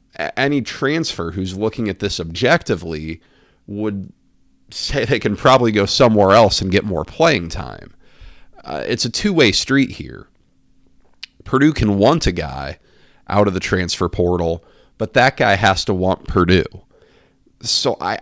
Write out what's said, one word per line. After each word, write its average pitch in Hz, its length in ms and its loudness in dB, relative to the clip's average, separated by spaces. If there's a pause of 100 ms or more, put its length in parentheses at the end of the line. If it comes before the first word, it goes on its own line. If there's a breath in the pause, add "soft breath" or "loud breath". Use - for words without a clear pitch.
(160)
A-, - 220 -6
any 139 240 0
transfer 139 720 -4
who's 92 240 -6
looking 107 320 -2
at 92 100 -6
this 101 200 -4
objectively 82 1000 -4 (460 soft breath)
would 101 460 -8 (580)
say - 340 -4
they 123 140 0
can 104 160 -2
probably 123 380 4
go 101 140 2
somewhere 104 460 4
else 107 280 6
and 95 100 -2
get 92 140 2
more 87 200 -4
playing 127 440 0
time. 50 460 -12 (680 soft breath)
Uh, 71 220 -10
it's 120 200 -4
a 117 40 -6
two-way 160 400 2
street 135 420 0
here. - 360 -16 (1160)
Purdue 143 280 2
can 104 240 0
want 127 300 2
a 101 60 2
guy 71 460 -8 (500 soft breath)
out 101 200 2
of 92 60 -2
the 90 60 -4
transfer 90 500 -2
portal, 87 520 -2 (360 soft breath)
but 110 160 -6
that 131 240 2
guy 107 160 2
has 98 320 2
to 104 80 0
want 92 340 -2
Purdue. 90 360 2 (960 soft breath)
So - 400 -2
I, 98 220 -4